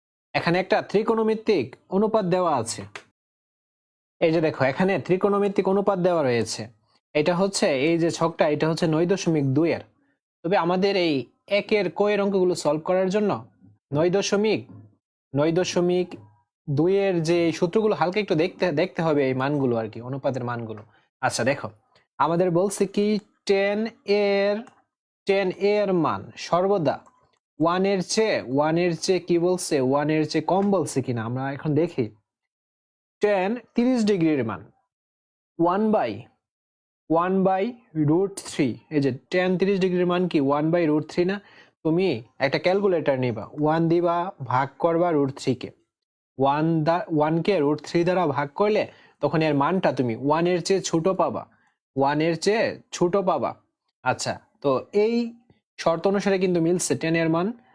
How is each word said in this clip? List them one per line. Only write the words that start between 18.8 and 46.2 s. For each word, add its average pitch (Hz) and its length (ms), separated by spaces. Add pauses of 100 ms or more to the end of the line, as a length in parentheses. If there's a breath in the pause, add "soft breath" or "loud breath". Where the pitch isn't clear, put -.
দেখতে 185 260
হবে 147 220
এই 131 120
মানগুলো 135 400
আর 110 120
কি, 113 140
অনুপাতের 131 420
মানগুলো। 113 320 (400 soft breath)
আচ্ছা 123 280
দেখো, - 180 (520 soft breath)
আমাদের 170 280 (120)
বলছে 196 240 (120)
কি 208 120 (420)
টেন 202 300 (420)
এর, 202 340 (720)
টেন 196 220 (240)
এর 208 160 (140)
মান 104 180 (260)
সর্বদা 175 500 (640)
ওয়ানের 185 400 (140)
চেয়ে, 214 240 (180)
ওয়ানের 170 380 (100)
চেয়ে 185 240
কি 175 80 (100)
বলছে, 180 300 (140)
ওয়ানের 151 420
চেয়ে 156 200
কম 190 120 (120)
বলছে 151 300
কিনা 120 240
আমরা 127 140 (120)
এখন 156 160 (100)
দেখি। 165 240 (1160)
টেন 202 280 (260)
তিরিশ 240 240 (100)
ডিগ্রির 160 400
মান 92 120 (1000)
one 180 260 (100)
by, 180 160 (1000)
one 175 280 (100)
by 190 160 (460)
root 190 240 (180)
three। 131 220 (220)
এই 147 100
যে 131 60 (200)
টেন 185 180 (100)
তিরিশ 196 240
ডিগ্রির 180 280
মান 180 100 (100)
কি 160 80 (180)
one 156 160
by 175 180
root 151 200
three 180 200
না? 202 60 (460 loud breath)
তুমি 170 240 (380)
একটা 139 200
ক্যালকুলেটর 180 600
নিবা, 110 180 (180)
ওয়ান 156 200 (100)
দিবা, 170 260 (340)
ভাগ 131 160 (160)
করবা 170 240 (100)
root 139 140 (100)
three-কে। - 280 (720)